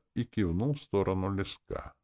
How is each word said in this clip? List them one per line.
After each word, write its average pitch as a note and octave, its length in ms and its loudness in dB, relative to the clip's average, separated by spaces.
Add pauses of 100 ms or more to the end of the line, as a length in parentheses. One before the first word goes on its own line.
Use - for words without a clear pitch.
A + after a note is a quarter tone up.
(140)
и A#2 100 0
кивнул G#2 500 2
в C#3 80 -10
сторону F#2+ 520 0
леска. - 680 -6